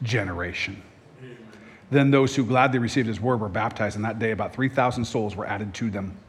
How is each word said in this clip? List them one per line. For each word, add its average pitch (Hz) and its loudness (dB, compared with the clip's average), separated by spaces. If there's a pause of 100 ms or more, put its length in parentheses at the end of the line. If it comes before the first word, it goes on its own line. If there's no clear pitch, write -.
generation." 98 -4 (1080)
Then 139 6
those 135 4
who 131 2
gladly 127 4
received 117 2
his 104 -4
word 120 0
were 107 -4
baptized, 104 -2
and 107 -2
that 113 -4
day 110 0
about 107 -4
three 131 0
thousand 123 0
souls 107 -2
were 95 -6
added 101 -6
to 117 -4
them. 98 -6 (100)